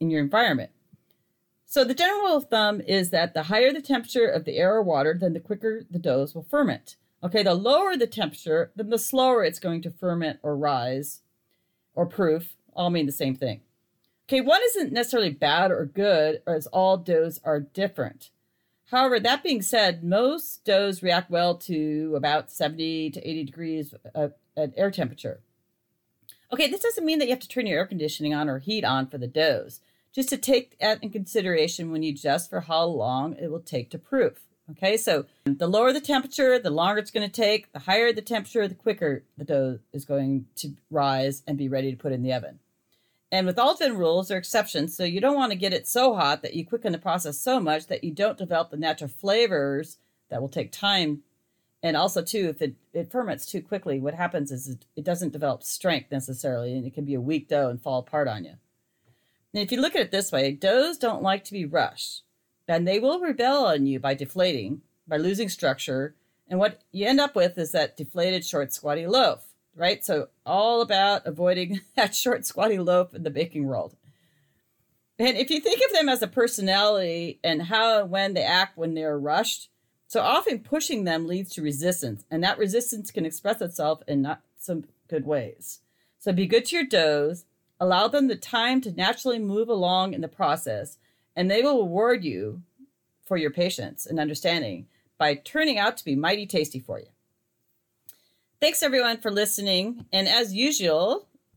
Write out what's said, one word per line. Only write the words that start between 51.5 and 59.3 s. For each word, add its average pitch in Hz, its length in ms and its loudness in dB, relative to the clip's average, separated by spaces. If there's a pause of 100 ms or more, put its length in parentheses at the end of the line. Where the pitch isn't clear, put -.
And 160 140 0
also, 180 260 0
too, 190 260 -2
if 151 140 -6
it, 139 120 -2 (180)
it 170 180 -6
ferments 214 340 -4
too 175 180 -8
quickly, 170 380 -4
what 143 140 -4
happens 165 360 -4
is 135 180 -10
it, 123 180 -12 (100)
it 151 80 -10
doesn't 175 280 -4
develop 147 300 -4
strength - 480 -4
necessarily, 127 600 -4
and 127 140 -6
it 131 80 -12
can 147 100 -6
be 143 100 -4
a 127 60 -2
weak 143 280 -4
dough 143 200 0
and 120 120 -6
fall 131 180 -2
apart 143 300 -2
on 107 160 -6
you. 80 100 -18 (1000)